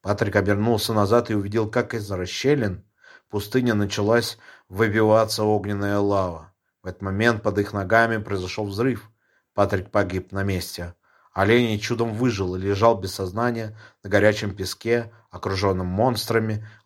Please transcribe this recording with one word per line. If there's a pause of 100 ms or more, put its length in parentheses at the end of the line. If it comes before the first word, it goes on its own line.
Патрик
обернулся
назад
и
увидел,
как
из
расщелин (440)
пустыни
началась (300)
выбиваться
огненная
лава. (300)
В
этот
момент
под
их
ногами
произошел
взрыв. (460)
Патрик
погиб
на
месте. (380)
Олень
чудом
выжил
и
лежал
без
сознания (240)
на
горячем
песке, (180)
окруженном
монстрами, (200)